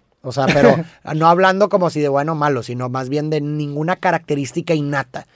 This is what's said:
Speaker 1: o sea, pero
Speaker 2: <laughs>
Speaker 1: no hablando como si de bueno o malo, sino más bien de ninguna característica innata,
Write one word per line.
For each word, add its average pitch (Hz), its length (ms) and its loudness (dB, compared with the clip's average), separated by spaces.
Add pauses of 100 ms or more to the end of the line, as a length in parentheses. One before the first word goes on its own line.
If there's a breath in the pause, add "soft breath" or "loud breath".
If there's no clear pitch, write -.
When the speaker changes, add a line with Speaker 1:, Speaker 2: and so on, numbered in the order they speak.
(220)
Speaker 1:
o 131 100 -10
sea, 131 160 -2
pero 143 280 6
Speaker 2:
<laughs> - 400 -8
Speaker 1:
no 160 120 2
hablando 190 420 4
como 180 200 2
si 151 100 -6
de 147 100 2
bueno 143 240 0
o - 20 -4
malo, 147 280 0
sino 123 260 -6
más 131 200 -6
bien 147 200 -2
de 151 120 -2
ninguna 151 560 -4
característica 165 760 -2
innata, 143 640 -4